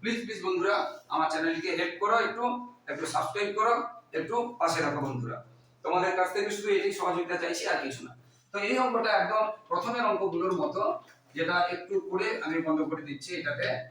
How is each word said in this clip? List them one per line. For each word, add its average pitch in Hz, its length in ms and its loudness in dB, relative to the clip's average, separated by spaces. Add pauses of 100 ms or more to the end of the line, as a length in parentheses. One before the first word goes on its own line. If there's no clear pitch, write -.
প্লিজ, 233 240 -2
প্লিজ 208 220 -8
বন্ধুরা, 185 300 2 (380)
আমার 311 180 2
চ্যানেলটিকে 320 460 -2
হেল্প - 240 -2
করো, 226 140 4 (100)
একটু, 226 180 -4 (460)
একটু - 140 -4 (100)
সাবস্ক্রাইব 202 440 0
করো, 233 160 6 (440)
একটু 214 160 -4 (260)
পাশে 165 260 2
রাখো 143 200 -2
বন্ধুরা। 123 320 -4 (460)
তোমাদের 180 340 2
কাছ 185 160 4
থেকে 208 220 0
শুধু 208 200 -4
এটাই 196 240 2
সহযোগিতা 175 420 0
চাইছি, 170 200 -2 (100)
আর - 120 2
কিছু 131 220 -6
না। - 60 -14 (400)
তো 202 40 -4 (120)
এই 254 160 4
অঙ্কটা 226 260 2 (100)
একদম 214 240 2 (260)
প্রথমের 240 400 0
অঙ্কগুলোর 180 500 0
মতো, 151 220 0 (540)
যেটা 170 200 2 (180)
একটু 185 200 -6 (160)
করে 185 180 2 (160)
আমি 160 120 0 (100)
বন্ধ 156 140 4 (100)
করে - 180 -4
দিচ্ছি 139 220 -8 (100)
এটাতে। - 260 -2 (240)